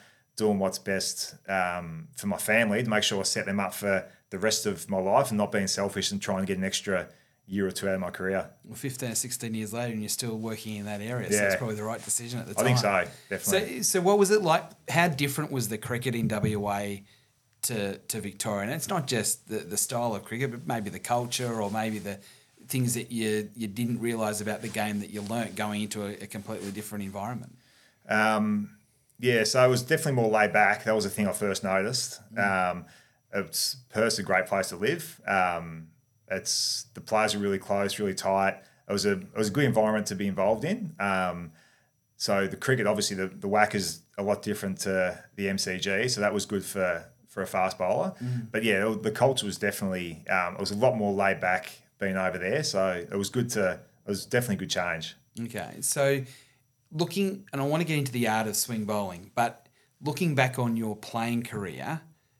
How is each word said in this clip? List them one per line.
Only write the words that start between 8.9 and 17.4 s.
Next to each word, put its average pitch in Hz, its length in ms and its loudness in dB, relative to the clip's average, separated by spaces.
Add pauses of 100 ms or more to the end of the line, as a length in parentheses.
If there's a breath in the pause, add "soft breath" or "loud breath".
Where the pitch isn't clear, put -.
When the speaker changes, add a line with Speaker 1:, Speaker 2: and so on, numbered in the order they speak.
Speaker 2:
or - 20 -6
sixteen 117 400 -4
years 110 180 -4
later 117 200 -4
and 110 80 -4
you're 107 80 -4
still 113 300 -4
working 110 380 -6
in 101 100 -8
that 104 140 -6
area, 110 300 -6
so 104 140 4
it's 98 100 4
Speaker 1:
Yeah. - 40 0
Speaker 2:
probably 110 180 -4
the 104 80 -6
right 113 180 -6
decision 120 380 -4
at - 80 -8
the 101 100 -2
Speaker 1:
I 110 60 4
think 123 160 4
Speaker 2:
time. 98 260 2
Speaker 1:
so, - 60 -12 (180)
definitely. - 520 0
Speaker 2:
So, - 160 2
so - 20 4
what 202 180 6
was 196 120 6
it 214 120 6
like? 170 220 4 (240)
How 170 200 6
different 143 440 0
was 123 160 0
the 107 100 -4
cricket 120 360 -2
in 113 140 0
W 104 420 0
A 101 340 -4 (580 soft breath)